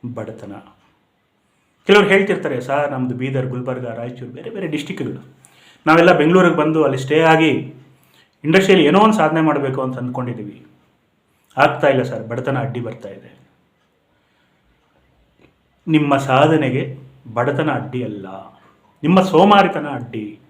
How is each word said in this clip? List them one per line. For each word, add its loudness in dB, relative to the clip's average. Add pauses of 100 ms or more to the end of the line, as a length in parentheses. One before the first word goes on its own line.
(140)
ಬಡತನ. -14 (1300)
ಕೆಲವ್ರು 6
ಹೇಳ್ತಿರ್ತಾರೆ, 0
"ಸರ್, -2
ನಮ್ದು -6
ಬೀದರ್, -4
ಗುಲ್ಬರ್ಗ, -8
ರಾಯಚೂರು, -12
ಬೇರೆ -16
ಬೇರೆ -10
ಡಿಸ್ಟ್ರಿಕ್ಟ್‌ಗಳು, -10 (520)
ನಾವೆಲ್ಲ 6
ಬೆಂಗಳೂರಿಗೆ 4
ಬಂದು 2
ಅಲ್ಲಿ 0
ಸ್ಟೇ 0
ಆಗಿ 2 (680)
ಇಂಡಸ್ಟ್ರಿಯಲ್ಲಿ 4
ಏನೋ 4
ಒಂದು 4
ಸಾಧನೆ 0
ಮಾಡ್ಬೇಕು 0
ಅಂತ -6
ಅಂದ್ಕೊಂಡಿದೀವಿ, -10 (920)
ಆಗ್ತಾ 2
ಇಲ್ಲ 2
ಸರ್, -8
ಬಡತನ -6
ಅಡ್ಡಿ -8
ಬರ್ತಾ -12
ಇದೆ." -20 (2500)
ನಿಮ್ಮ 2
ಸಾಧನೆಗೆ 0 (360)
ಬಡತನ -2
ಅಡ್ಡಿ -6
ಅಲ್ಲ, -12 (760)
ನಿಮ್ಮ 4
ಸೋಮಾರಿತನ 4
ಅಡ್ಡಿ. -10 (100)